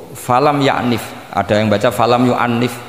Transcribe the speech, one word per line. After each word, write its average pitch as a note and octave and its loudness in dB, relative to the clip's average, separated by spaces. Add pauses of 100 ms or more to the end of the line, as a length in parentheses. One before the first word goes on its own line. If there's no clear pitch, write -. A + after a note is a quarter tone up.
(180)
falam C#3 2
ya'nif, - -2
ada G#2 0
yang A2 0
baca G#2 2
falam A#2+ 2
yu'annif A#2+ 0 (160)